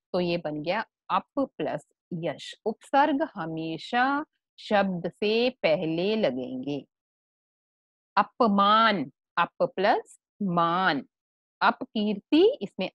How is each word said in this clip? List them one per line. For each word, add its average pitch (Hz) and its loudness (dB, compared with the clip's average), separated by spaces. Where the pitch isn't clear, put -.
तो 180 0
ये 175 0
बन 151 -8
गया 185 -2
अप 202 -2
प्लस 151 -6
यश। 160 -6
उपसर्ग 277 0
हमेशा 165 -4
शब्द 190 -2
से 226 0
पहले 165 0
लगेंगे। 131 -4
अपमान, 202 2
अप - -2
प्लस 240 -2
मान, 170 0
अपकीर्ति, 214 0
इसमें 190 -6